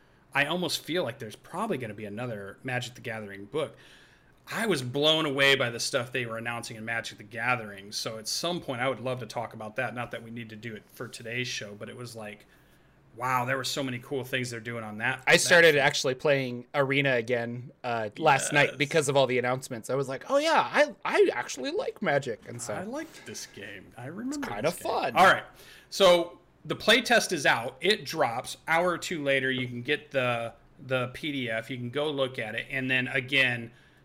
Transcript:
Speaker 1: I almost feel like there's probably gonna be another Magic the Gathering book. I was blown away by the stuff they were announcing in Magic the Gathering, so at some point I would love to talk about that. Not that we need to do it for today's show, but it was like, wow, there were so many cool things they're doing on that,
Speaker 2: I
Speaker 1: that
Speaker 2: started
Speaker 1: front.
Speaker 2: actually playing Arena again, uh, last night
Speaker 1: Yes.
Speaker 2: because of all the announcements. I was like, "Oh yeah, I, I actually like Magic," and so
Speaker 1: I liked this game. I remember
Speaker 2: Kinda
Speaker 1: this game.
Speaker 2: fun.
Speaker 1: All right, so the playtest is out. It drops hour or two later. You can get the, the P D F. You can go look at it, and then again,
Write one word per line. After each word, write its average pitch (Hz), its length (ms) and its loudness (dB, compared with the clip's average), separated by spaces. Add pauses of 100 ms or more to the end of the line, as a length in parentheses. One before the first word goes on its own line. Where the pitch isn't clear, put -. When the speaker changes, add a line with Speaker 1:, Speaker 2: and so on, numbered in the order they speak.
(340)
Speaker 1:
I 139 100 4
almost 170 400 -2
feel 170 200 -2
like 117 140 -6
there's 107 180 -12
probably 190 420 -6
gonna 110 160 -8
be 107 100 -12
another 104 580 -8
Magic 123 320 -6
the - 60 -20
Gathering 107 460 -10
book. 135 300 -4 (760)
I 208 140 -2
was 160 160 0
blown 151 440 2
away 139 280 6
by 131 160 2
the 117 80 -8
stuff 123 340 -2
they 127 140 -2
were 113 120 -6
announcing 117 380 -8
in 110 80 -12
Magic 113 340 -6
the 110 60 -16
Gathering, 107 680 -4
so 113 260 -6
at 107 80 -12
some 170 340 -4
point 123 200 -6
I 131 80 0
would 120 120 -4
love 123 200 -4
to 117 60 -10
talk 110 280 -8
about 107 220 -12
that. 117 180 -2
Not 120 160 -8
that 117 120 -10
we 113 80 -16
need 117 200 -12
to 110 60 -14
do 110 180 -12
it 101 80 -14 (100)
for 123 140 -12
today's 120 400 -6
show, 104 320 -8
but 110 100 -12
it 110 80 -14
was 117 200 -12
like, 107 300 -14 (680)
wow, 127 280 0
there 131 120 -2
were 127 80 -4
so - 180 -4
many 127 180 -4
cool 123 240 -4
things 123 260 -2
they're 117 80 -8
doing 117 240 -6
on 104 160 -10
that, 127 280 -2
Speaker 2:
I 147 60 6
Speaker 1:
that 170 80 8
Speaker 2:
started 170 340 8
Speaker 1:
front. 139 120 6
Speaker 2:
actually 143 280 2
playing 131 500 0 (100)
Arena 139 400 2
again, 120 560 -2 (140)
uh, 117 240 -2 (100)
last 147 340 4
night 143 180 6
Speaker 1:
Yes. - 60 -10
Speaker 2:
because 143 320 2
of 139 80 4
all 135 100 6
the 123 120 2
announcements. 123 520 -2
I 123 40 0
was 135 140 0
like, 131 220 -8
"Oh 277 80 4
yeah, 302 340 4
I, 285 180 4 (140)
I 339 280 4
actually - 400 -6
like - 300 -4
Magic," 143 460 0
and 117 140 -10
so - 120 -6
Speaker 1:
I 180 100 -6
liked 294 420 -12
this - 200 -12
game. 101 400 -14 (120)
I 120 80 -12
remember 247 420 -6
Speaker 2:
Kinda 104 220 0
Speaker 1:
this 180 100 -6
game. 320 100 -4
Speaker 2:
fun. - 260 0
Speaker 1:
All 180 100 10
right, 139 160 6 (480)
so 175 480 6 (260)
the 156 120 -4
playtest 233 560 4
is 156 140 0
out. 131 340 0
It 196 240 2
drops 131 520 -2 (100)
hour 170 240 4
or 165 80 -2
two 156 240 -6
later. 135 280 2
You 127 180 -2
can 120 140 -8
get 143 300 -2
the, 120 400 0 (340)
the 127 220 0
P 151 240 -8
D 127 180 -2
F. 113 200 -4
You 135 60 -6
can 120 140 -6
go 143 200 -2
look 135 280 -2
at 110 160 -6
it, 120 160 -6
and 131 200 -4
then 127 180 2
again, 127 640 0 (320)